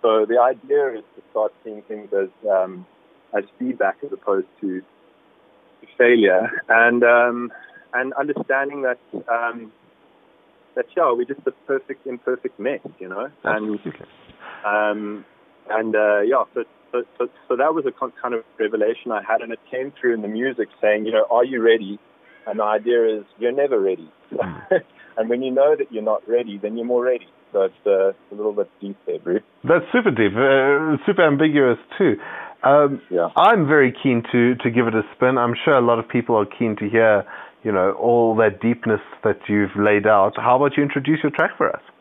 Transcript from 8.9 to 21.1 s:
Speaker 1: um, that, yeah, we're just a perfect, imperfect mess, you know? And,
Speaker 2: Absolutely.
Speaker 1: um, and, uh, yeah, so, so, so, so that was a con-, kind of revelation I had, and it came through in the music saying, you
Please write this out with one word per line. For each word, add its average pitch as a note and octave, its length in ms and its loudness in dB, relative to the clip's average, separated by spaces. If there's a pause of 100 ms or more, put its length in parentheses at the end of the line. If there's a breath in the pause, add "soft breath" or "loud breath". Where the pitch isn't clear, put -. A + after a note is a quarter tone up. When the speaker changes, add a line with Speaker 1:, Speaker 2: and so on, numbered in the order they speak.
Speaker 1:
um, A#2 440 -4 (1000)
that, B2 120 -4 (100)
yeah, D#3+ 160 2
we're A#2+ 120 -2
just C3+ 220 -8
a C3 60 -2 (140)
perfect, C3+ 400 -8
imperfect B2+ 520 -8
mess, B2 220 -6 (180)
you F#2 100 -16
know? G#2 200 -10 (160)
And, G#2+ 340 -4
Speaker 2:
Absolutely. - 280 -14 (580 loud breath)
Speaker 1:
um, G#2 600 -4 (460)
and, A2 240 -2
uh, G#2 260 2
yeah, A#2 240 0 (100)
so, A#2 100 -6 (280)
so, A#2+ 120 -4 (140)
so, A#2+ 100 -4 (200)
so B2+ 80 -2
that D3+ 180 0
was D3 120 -4
a B2 60 -2
con-, B2+ 280 -8
kind A#2+ 140 -6
of A2+ 100 -8 (140)
revelation A2 540 -2
I G#2 100 -4
had, A2+ 180 -2
and A2+ 120 -10
it A2+ 80 -14 (100)
came C3+ 300 -8
through A#2+ 140 0
in A2 80 -6
the G2+ 60 -8
music A2+ 400 -4 (120)
saying, G#2+ 260 2
you A2 60 -4